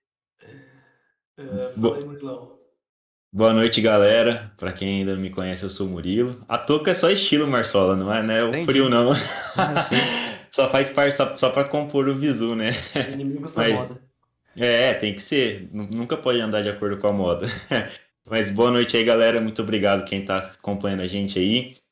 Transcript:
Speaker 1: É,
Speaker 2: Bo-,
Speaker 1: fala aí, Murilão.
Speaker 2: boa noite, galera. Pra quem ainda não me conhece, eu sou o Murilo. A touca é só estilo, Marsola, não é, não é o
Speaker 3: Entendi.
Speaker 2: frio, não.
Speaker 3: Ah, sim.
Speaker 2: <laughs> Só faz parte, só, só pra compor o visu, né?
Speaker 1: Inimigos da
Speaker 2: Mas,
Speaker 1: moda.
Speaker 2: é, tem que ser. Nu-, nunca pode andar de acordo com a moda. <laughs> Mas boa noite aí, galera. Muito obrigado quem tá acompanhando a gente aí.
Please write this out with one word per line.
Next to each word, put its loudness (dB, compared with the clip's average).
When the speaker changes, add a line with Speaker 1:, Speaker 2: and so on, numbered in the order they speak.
Speaker 1:
É, -16
Speaker 2:
Bo-, 2
Speaker 1:
fala -6
aí, -8
Murilão. -14
Speaker 2:
boa 4
noite, 4
galera. 4
Pra -8
quem -4
ainda -2
não -4
me -6
conhece, -6
eu -8
sou -6
o -6
Murilo. -2
A -2
touca 0
é 2
só 2
estilo, 2
Marsola, 2
não -2
é, 0
não -2
é 2
o 2
Speaker 3:
Entendi. -4
Speaker 2:
frio, 4
não. 4
Speaker 3:
Ah, 0
sim. -2
Speaker 2:
<laughs> -2
Só 0
faz 2
parte, 2
só, -2
só 2
pra 2
compor 0
o 0
visu, 0
né? 0
Speaker 1:
Inimigos -8
da -2
Speaker 2:
Mas, 4
Speaker 1:
moda. -8
Speaker 2:
é, 2
tem -2
que -10
ser. -2
Nu-, -8
nunca -4
pode 0
andar -2
de -2
acordo -4
com -6
a 2
moda. 0
<laughs> -20
Mas -2
boa 4
noite 2
aí, 2
galera. 4
Muito -4
obrigado 0
quem -6
tá -2
acompanhando -6
a -4
gente -4
aí. 0